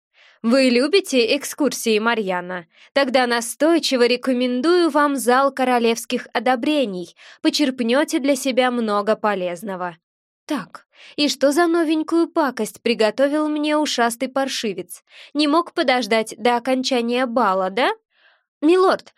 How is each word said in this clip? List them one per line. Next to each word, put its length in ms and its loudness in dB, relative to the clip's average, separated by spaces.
"Вы 280 4
любите 680 2
экскурсии, 600 -2
Марьяна? 680 -4
Тогда 320 2
настойчиво 800 2
рекомендую 840 0
вам 260 2
зал 360 2
королевских 800 -2
одобрений. 800 -2
Почерпнете 760 0
для 160 2
себя 360 0
много 440 0
полезного". 840 -6
Так, 400 -8
и 140 0
что 240 -2
за 160 2
новенькую 580 0
пакость 560 -4
приготовил 640 0
мне 280 -2
ушастый 520 -2
паршивец? 760 -6
Не 120 0
мог 260 0
подождать 640 0
до 200 2
окончания 720 -2
бала, 440 0
да? 220 0
"Милорд, 560 2